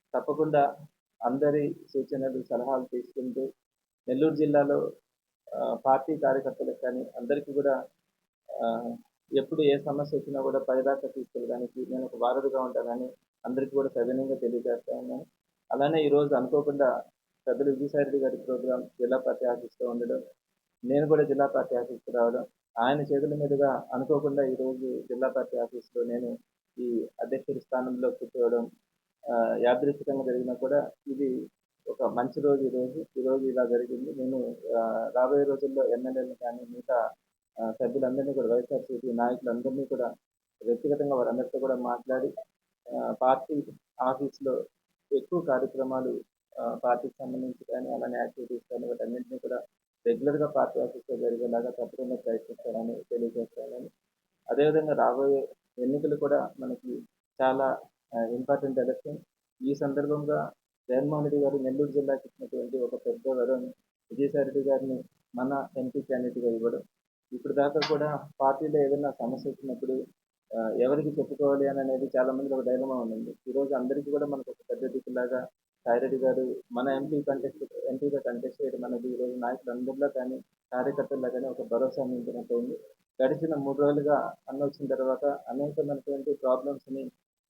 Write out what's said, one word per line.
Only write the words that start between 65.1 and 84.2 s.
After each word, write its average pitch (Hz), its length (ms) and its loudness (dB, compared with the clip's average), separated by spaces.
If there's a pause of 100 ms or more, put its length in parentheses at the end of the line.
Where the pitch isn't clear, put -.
మన 135 320 -2 (100)
ఎంపీ 131 240 -4
క్యాండిడేట్గా 123 500 0
ఇవ్వడం. 117 320 0 (500)
ఇప్పుడు 131 200 -4
దాకా 143 360 4
కూడా 151 400 0 (120)
పార్టీలో 147 400 4
ఏదైనా 139 300 4
సమస్య 127 400 -4
వచ్చినప్పుడు, 131 560 -4 (500)
ఆ, 113 140 0
ఎవరికి 139 380 2
చెప్పుకోవాలి 139 600 2
అని 135 120 0
అనేది 131 380 0
చాలా 127 140 4
మందికి 135 220 -2
ఒక 131 120 0
డైలమా 127 280 0
ఉండింది. 113 400 -4 (140)
ఈరోజు 139 260 0
అందరికీ 135 360 -2
కూడా 147 160 0
మనకు 135 240 -6
ఒక 120 60 -14 (140)
పెద్ద 123 220 -4
దిక్కులాగా 127 560 -2 (380)
సాయిరెడ్డి 127 320 2
గారు 127 380 2 (160)
మన 131 160 0
ఎంపీ 143 340 0
కంటెస్ట్, 139 520 -4 (120)
ఎంపీగా 135 340 0
కంటెస్ట్ 127 440 -4
చేయడం 123 200 -4
అనేది 120 240 -4
ఈరోజు 123 280 -2
నాయకులందరిలో 127 720 -2
కానీ 131 320 -4 (320)
కార్యకర్తల్లో 127 580 0
కానీ 123 160 -4
ఒక 127 160 -6
భరోసా 127 420 0
నింపినట్టు 120 500 -4
ఉంది. 123 240 -2 (440)
గడిచిన 151 320 2
మూడు 139 240 0
రోజులుగా 143 560 4 (140)